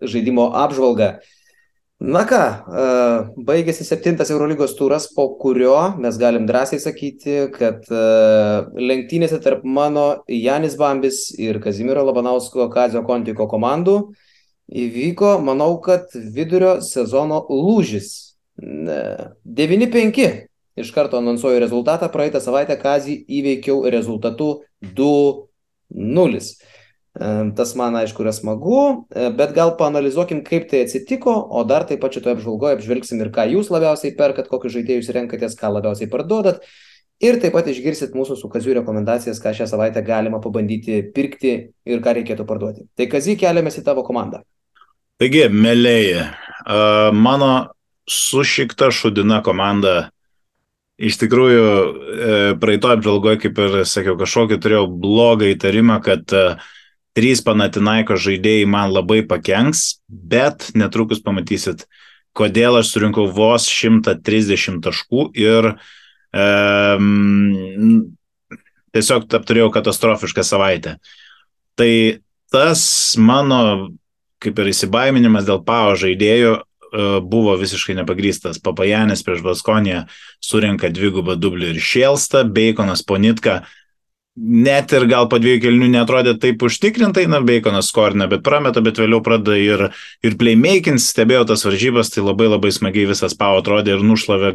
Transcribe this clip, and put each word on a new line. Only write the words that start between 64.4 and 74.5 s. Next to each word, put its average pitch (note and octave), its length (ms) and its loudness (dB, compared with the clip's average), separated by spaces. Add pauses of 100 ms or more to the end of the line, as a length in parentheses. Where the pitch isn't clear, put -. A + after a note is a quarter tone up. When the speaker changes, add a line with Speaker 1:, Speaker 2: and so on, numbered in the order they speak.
Speaker 2:
taškų B2 480 -4
ir, A2+ 400 2 (640)
em, G2+ 1700 2 (920)
tiesiog A2+ 400 2
apturėjau A2+ 400 2
katastrofišką G2+ 720 -2
savaitę. F2 540 -2 (800)
Tai A2+ 440 2 (320)
tas E3 640 2
mano, A#2 800 2 (460)
kaip G#2+ 180 -6